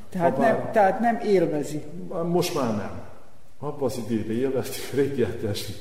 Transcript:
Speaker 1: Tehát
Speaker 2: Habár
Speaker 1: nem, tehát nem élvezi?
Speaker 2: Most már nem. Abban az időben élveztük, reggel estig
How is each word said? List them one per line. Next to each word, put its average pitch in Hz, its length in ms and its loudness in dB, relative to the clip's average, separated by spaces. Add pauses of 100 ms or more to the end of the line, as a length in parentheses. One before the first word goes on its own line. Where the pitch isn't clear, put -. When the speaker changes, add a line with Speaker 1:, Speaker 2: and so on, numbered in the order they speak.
Speaker 1:
Tehát 170 260 2
Speaker 2:
Habár - 280 4
Speaker 1:
nem, - 100 -6
tehát 190 280 6
nem 226 200 2
élvezi? 151 640 2 (440)
Speaker 2:
Most 175 280 2
már 120 220 0
nem. 92 300 -6 (520)
Abban 143 240 -6
az 123 260 0
időben 113 280 0
élveztük, 131 580 -2
reggel 123 560 0
estig - 300 -4